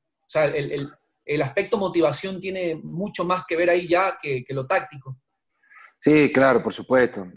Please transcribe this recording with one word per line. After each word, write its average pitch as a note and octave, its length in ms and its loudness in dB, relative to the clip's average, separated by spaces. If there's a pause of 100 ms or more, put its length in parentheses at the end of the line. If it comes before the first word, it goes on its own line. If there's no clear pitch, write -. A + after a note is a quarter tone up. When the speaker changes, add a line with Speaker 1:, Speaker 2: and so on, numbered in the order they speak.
(220)
Speaker 1:
O - 80 -20
sea, D3+ 160 2
el, C#3+ 260 -2
el, C#3+ 180 -6 (360)
el D3 160 -2
aspecto F#3+ 360 -2
motivación F3 640 0
tiene F#3 360 -6
mucho D#3+ 500 -6
más F3+ 220 -2
que E3+ 80 -2
ver F3 140 2
ahí F3 180 2
ya F3+ 340 2
que, C3+ 220 -4
que C3+ 100 -10
lo C3 140 -6
táctico. C#3 500 -6 (840)
Speaker 2:
Sí, D3 300 6
claro, C3 320 4
por G#2+ 100 -4
supuesto. A#2 640 0